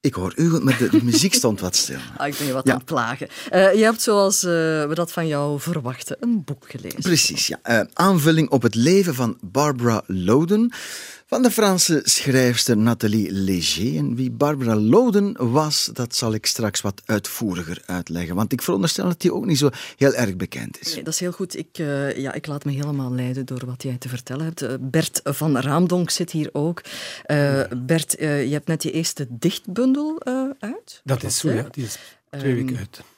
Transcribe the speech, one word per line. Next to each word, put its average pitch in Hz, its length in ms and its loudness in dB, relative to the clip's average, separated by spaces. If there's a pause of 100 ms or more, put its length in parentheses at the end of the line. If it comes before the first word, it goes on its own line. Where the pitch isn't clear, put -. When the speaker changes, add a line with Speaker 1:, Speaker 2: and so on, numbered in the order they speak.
Speaker 1:
Ik 143 120 0
hoor 92 220 -6
u 165 140 2
goed, 165 140 2
maar 127 140 4
de, 117 120 2
de - 140 4
muziek 120 300 2
stond 107 260 2
wat 90 160 -4
stil. - 220 -2 (140)
Speaker 2:
<laughs> - 60 -16
Ah, 139 100 -4
ik 143 100 -6
ben 147 100 -4
je 131 60 -2
wat 131 120 -4
Speaker 1:
Ja. 131 60 6
Speaker 2:
aan 123 60 2
het 123 100 -8
plagen. 123 400 -2 (220)
Eh, 190 240 6
je 220 100 6
hebt, 220 180 4
zoals, 196 420 2
eh, 180 60 -2 (360)
we 147 80 -4
dat 170 180 -2
van 165 160 -2
jou 147 320 -2
verwachten, 139 600 -6
een 226 240 0
boek - 260 -10
gelezen. - 320 -12
Speaker 1:
Precies, - 460 2
ja. - 160 -6
Eh, 117 180 4 (120)
aanvulling 160 560 6
op 131 120 4
het 113 140 2
leven 165 400 4
van 120 260 -2
Barbara 120 640 2
Loden 156 640 4 (540)
van 240 160 0
de 247 100 6
Franse 185 520 4
schrijfster 123 760 4
Nathalie 110 540 2
Léger. 95 680 0
En 139 180 -2
wie 127 160 -2
Barbara 127 440 0
Loden 190 760 4
was, 151 420 0
dat 120 220 -6
zal 113 180 -2
ik 107 120 -6
straks - 360 -2
wat 98 240 -6
uitvoeriger 90 800 -4
uitleggen, 87 500 -6
want 107 160 0
ik 127 100 -4
veronderstel 185 460 -2
dat 175 140 -2
die 180 120 2
ook 226 120 -4
niet 165 120 2
zo 139 120 4 (260)
heel 135 180 4
erg 104 220 -2
bekend - 440 -8
is. - 140 -8
Speaker 2:
Nee, - 100 -10
dat 160 100 -6
is - 60 -4
heel 180 120 -4
goed. 180 260 -8
Ik, 160 100 -10 (100)
eh, 139 400 -4
ja, 135 160 -6
ik - 140 -10
laat 147 180 -8
me 147 60 -2
helemaal 139 420 -2
leiden 127 320 -4
door 127 200 -10
wat 123 180 -10
jij 123 140 -6
te 123 120 -10
vertellen 127 360 -8
hebt. 165 160 -8
Eh, 127 180 -4
Bert 135 440 -2
van 147 360 0
Raamdonk 170 500 2
zit - 220 -2
hier 156 220 -2
ook. 160 280 -2 (420)
Eh, 143 380 2 (160)
Bert, 156 380 0
eh, 143 300 0
je 139 80 0
hebt 147 140 -4
net 160 160 -2
je 156 80 -2
eerste 160 380 -4
dichtbundel, 262 880 0
eh, 254 140 -4 (260)
uit. 262 440 -12
Speaker 3:
Dat 131 140 0
Speaker 2:
Klopt, - 60 -6 (100)
Speaker 3:
is - 60 -2
zo, 160 80 -2
Speaker 2:
hè? 131 80 2
Speaker 3:
ja. 123 160 -2
Die 135 120 -8
is 107 140 -8 (320)
twee 139 140 -12 (100)
Speaker 2:
Ehm, - 20 2 (100)
Speaker 3:
weken 127 120 -4
uit. - 240 -12 (160)